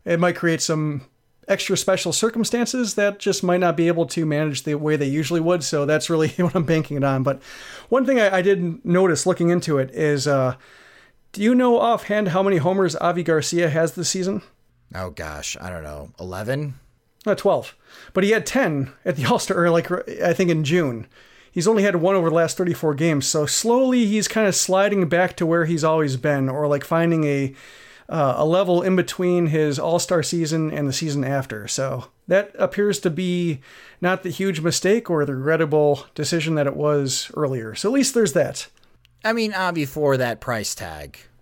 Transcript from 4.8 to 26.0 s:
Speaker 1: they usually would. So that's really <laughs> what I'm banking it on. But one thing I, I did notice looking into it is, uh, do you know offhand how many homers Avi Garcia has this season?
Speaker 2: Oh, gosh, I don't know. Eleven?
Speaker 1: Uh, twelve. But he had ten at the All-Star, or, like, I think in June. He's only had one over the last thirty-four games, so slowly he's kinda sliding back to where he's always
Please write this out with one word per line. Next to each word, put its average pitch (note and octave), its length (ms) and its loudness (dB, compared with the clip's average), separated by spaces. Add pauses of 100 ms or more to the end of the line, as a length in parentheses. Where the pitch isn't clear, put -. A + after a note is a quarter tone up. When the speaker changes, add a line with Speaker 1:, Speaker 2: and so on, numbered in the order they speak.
Speaker 1:
they C#3+ 120 0
usually D3+ 320 0
would. E3+ 220 2
So C#3+ 220 -2
that's D3+ 240 0
really D#3 200 2
<laughs> - 100 -8
what F3 160 0
I'm F3+ 100 2
banking D#3 320 0
it C#3 80 0
on. C3+ 180 2
But C3+ 200 -2 (480)
one B3+ 160 2
thing C4 120 2
I, G3 180 4
I F#3 60 2
did F3 440 0
notice F3 400 4
looking E3+ 240 2
into E3 260 2
it C3 140 0
is, D3 360 0
uh, C3 280 2 (800)
do G3 100 -6
you A#3 120 4
know B3 240 4
offhand G#3 500 0
how F3+ 140 2
many G3 140 4
homers F3 400 2
Avi F3 260 0
Garcia E3 460 0
has D#3+ 260 0
this F3 140 -6
season? F#3+ 320 -4 (540)
Speaker 2:
Oh, F#2 160 -8
gosh, D2+ 500 -10
I F2+ 80 -12
don't E2+ 160 -10
know. D2 340 -14
Eleven? A2+ 580 -6 (500)
Speaker 1:
Uh, G#3 80 2
twelve. D#3+ 420 -2 (380)
But F#3+ 100 2
he G3+ 60 4
had G#3+ 160 2
ten D#3 460 -2 (120)
at E3 120 -2
the C3+ 100 -4
All-Star, G3 380 0
or, F3 60 4
like, E3 200 2 (320)
I F3 100 2
think F3+ 160 2
in D#3 160 2
June. C#3 420 0 (460)
He's F3 160 0
only G#3+ 160 4
had G3 120 2
one F3+ 200 2
over E3+ 140 2
the D#3 40 0
last E3 220 2
thirty-four E3+ 380 0
games, D3 320 0
so D3+ 200 0
slowly B3 600 2
he's G#3 200 0
kinda G#3+ 260 0
sliding F#3+ 560 2
back E3+ 280 0
to F3 100 -2
where E3 200 2
he's D#3+ 180 -2
always D#3 320 2